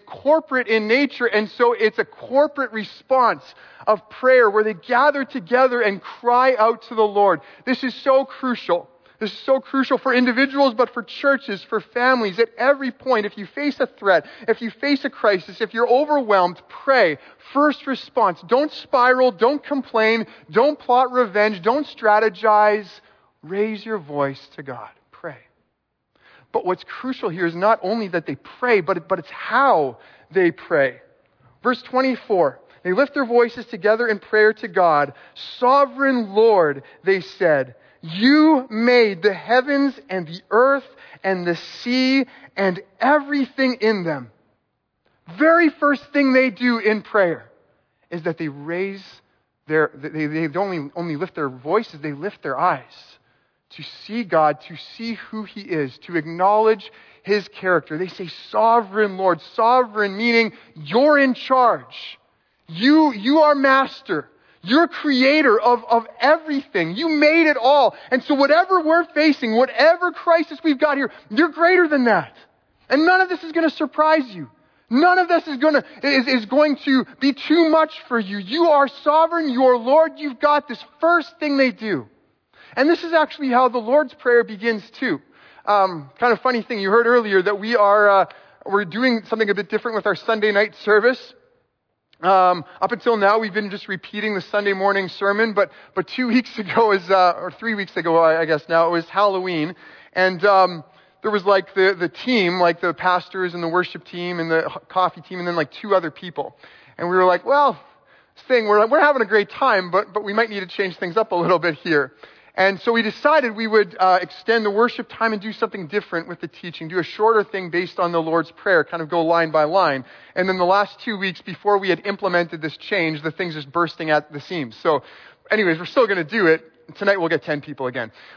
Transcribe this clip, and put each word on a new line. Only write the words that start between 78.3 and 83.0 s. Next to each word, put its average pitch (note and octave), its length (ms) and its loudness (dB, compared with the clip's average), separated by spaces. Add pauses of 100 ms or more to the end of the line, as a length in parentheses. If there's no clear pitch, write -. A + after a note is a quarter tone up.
You A#3 320 -2
are C#4 180 4
sovereign. D#4+ 640 0
You B3+ 160 0
are B3 120 6
Lord. C#4+ 400 2
You've C#4+ 220 -10
got D4 280 2
this. - 160 -14 (160)
First E4 400 0
thing C#4+ 180 -2
they C4 140 2
do. F3 360 -6 (680)
And C4+ 120 0
this E4+ 160 0